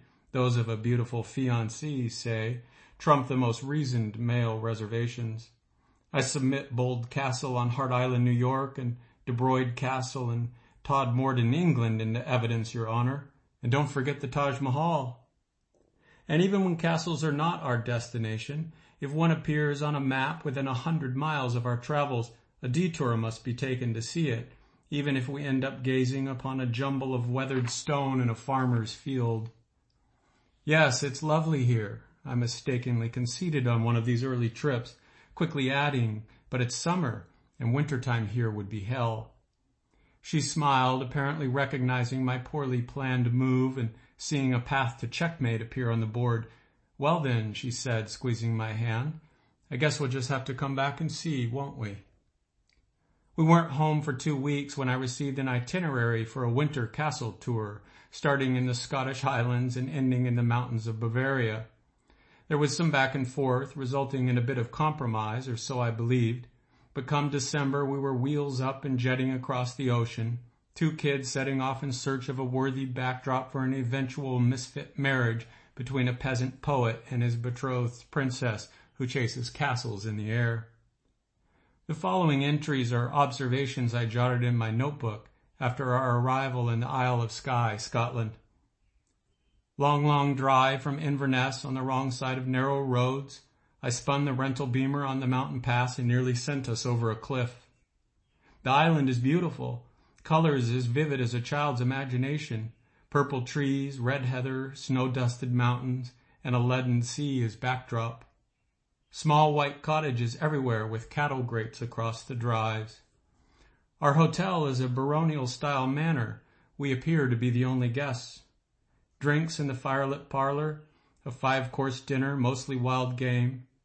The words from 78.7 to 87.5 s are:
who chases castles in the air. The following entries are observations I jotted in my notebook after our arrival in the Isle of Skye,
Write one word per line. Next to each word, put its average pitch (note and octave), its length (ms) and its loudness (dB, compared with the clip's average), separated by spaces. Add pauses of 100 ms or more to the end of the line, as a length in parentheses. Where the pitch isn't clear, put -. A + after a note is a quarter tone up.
who B2+ 120 -4
chases B2 440 -2
castles A#2+ 540 -4
in G#2+ 120 -4
the G#2+ 160 -4
air. A#2 340 0 (1200)
The D#3 80 -6
following E3 500 2
entries C#3+ 480 0
are A#2+ 200 0
observations B2+ 800 0
I A#2+ 120 0
jotted B2 360 0
in A#2+ 140 2
my A2+ 160 0
notebook A#2+ 580 -4 (300)
after B2+ 340 0
our B2 240 4
arrival B2+ 500 0
in A#2 120 2
the B2 80 -2
Isle B2 340 2
of A2+ 80 -2
Skye, A#2+ 460 0